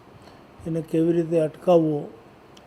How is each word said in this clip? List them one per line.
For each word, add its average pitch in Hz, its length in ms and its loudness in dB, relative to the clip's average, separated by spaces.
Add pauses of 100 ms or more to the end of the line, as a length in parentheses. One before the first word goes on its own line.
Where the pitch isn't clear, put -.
(640)
એને 165 180 -6
કેવી 165 300 0
રીતે 165 280 0
અટકાવવો 156 580 2 (680)